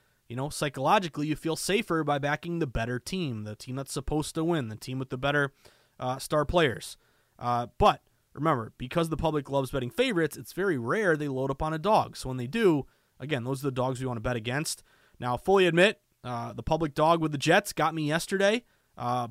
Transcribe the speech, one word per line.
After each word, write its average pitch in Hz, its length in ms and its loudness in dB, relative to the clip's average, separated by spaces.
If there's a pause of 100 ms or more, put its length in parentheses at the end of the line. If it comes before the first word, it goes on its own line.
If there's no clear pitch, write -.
(300)
you - 80 -10
know, 139 120 -4
psychologically 151 760 0
you 151 80 0
feel 160 220 -4
safer 180 480 0
by 143 140 0
backing 151 400 -2
the 160 60 0
better 120 320 -4
team, 131 460 -6
the 107 120 -10
team 127 200 -12
that's 135 160 -8
supposed 147 440 -4
to 160 100 0
win, 156 240 0
the 110 80 -10
team 131 200 -8
with 131 120 -6
the 127 80 -6
better, 143 340 2 (480)
uh, 127 200 -4
star 151 260 0
players. 147 500 0 (420)
Uh, 120 300 -2 (100)
but 196 240 6 (320)
remember, 131 440 0
because 160 320 -2
the 156 80 -4
public 151 320 -2
loves 135 220 0
betting 127 200 -4
favorites, 196 460 0
it's - 160 -14
very 175 240 0
rare 156 400 2
they 147 100 -4
load 135 240 -2
up 135 100 -4
on 156 120 -2
a 160 40 -2
dog. 175 380 2
So - 140 -10
when 131 80 -6
they 123 100 -6
do, 165 400 4 (320)
again, 131 240 -4
those 131 180 -4
are 143 60 -2
the 135 40 -2
dogs 127 280 -2
we 131 80 -4
wanna 117 140 -6
bet 123 160 -2
against. 123 460 -4 (360)
Now, 123 160 -2
fully 190 300 4
admit, 175 340 4 (240)
uh, 120 300 -8
the 120 80 -10
public 156 320 0
dog 160 280 4
with 156 100 0
the 143 80 -2
Jets 170 340 4
got 156 220 0
me 160 120 -2
yesterday, 196 560 2 (340)
uh, 120 320 -2